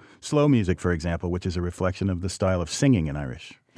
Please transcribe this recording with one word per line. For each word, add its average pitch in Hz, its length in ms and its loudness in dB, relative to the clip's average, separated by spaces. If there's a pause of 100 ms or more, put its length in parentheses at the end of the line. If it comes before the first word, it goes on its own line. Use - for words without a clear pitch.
(200)
slow 147 280 2
music, 101 320 4
for 90 120 0
example, 85 380 -2
which 90 160 -4
is 90 120 -4
a 87 40 -2
reflection 92 480 -2
of 87 120 -4
the 95 80 -4
style 92 300 0
of 85 120 -4
singing 120 340 4
in 71 100 -4
Irish 67 380 -10 (240)